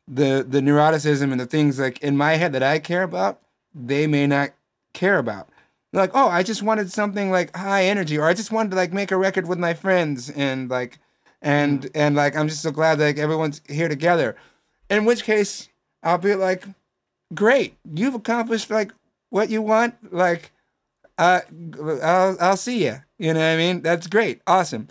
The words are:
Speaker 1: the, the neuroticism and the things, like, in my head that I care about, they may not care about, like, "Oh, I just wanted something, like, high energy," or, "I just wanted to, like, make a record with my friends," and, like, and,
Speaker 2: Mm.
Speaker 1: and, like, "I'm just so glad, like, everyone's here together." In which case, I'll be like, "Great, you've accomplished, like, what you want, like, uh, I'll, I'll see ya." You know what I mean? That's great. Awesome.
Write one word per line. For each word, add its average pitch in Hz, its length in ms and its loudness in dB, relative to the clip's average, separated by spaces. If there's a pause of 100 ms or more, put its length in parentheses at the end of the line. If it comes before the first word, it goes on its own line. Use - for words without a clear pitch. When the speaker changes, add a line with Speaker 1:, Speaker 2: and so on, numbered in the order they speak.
Speaker 1:
the, 135 400 0
the 135 140 2
neuroticism 147 720 2
and 127 100 -2
the 123 40 -6
things, 143 340 0
like, 131 220 -2
in 143 140 0
my 151 200 2
head 160 180 0
that 131 100 0
I 147 160 2
care 175 240 -4
about, 185 380 -4 (320)
they 139 340 -2
may 143 200 2
not 143 240 0 (420)
care 190 240 2
about, 110 320 -6 (460)
like, 185 180 0
"Oh, 262 160 4
I 175 140 0
just 202 200 -4
wanted 214 280 -2
something, 202 400 -2
like, 180 240 -2
high 196 300 0
energy," 185 320 0
or, 147 80 0
"I 170 80 4
just - 180 -4
wanted 220 200 -2
to, 190 40 -4
like, 180 180 -2
make 196 180 -4
a 190 60 0
record 190 300 0
with 180 120 -2
my 170 140 0
friends," 160 560 0
and, 131 400 -4
like, 123 300 -6 (420)
and, 143 420 0
Speaker 2:
Mm. 139 120 -10
Speaker 1:
and, 147 200 2
like, 143 200 2
"I'm 151 120 0
just 156 140 -6
so 160 100 -4
glad, 156 280 2
like, 147 180 2
everyone's 151 500 -2
here 151 220 -4
together." 151 460 0 (540)
In 208 160 2
which 233 180 2
case, 214 460 -2 (340)
I'll 170 140 2
be 196 180 0
like, 185 280 -2 (680)
"Great, 220 440 2 (160)
you've 240 220 -2
accomplished, 226 540 -4
like, 214 220 -2 (380)
what 208 200 0
you 220 120 -2
want, 220 520 -2
like, 175 380 0 (640)
uh, 175 240 4 (640)
I'll, 185 360 2
I'll 185 180 4
see 233 280 -2
ya." 120 120 -4 (200)
You 160 160 0
know 160 60 2
what 156 60 4
I 160 120 2
mean? 175 240 0
That's 170 260 -2
great. 196 400 0
Awesome. 170 440 0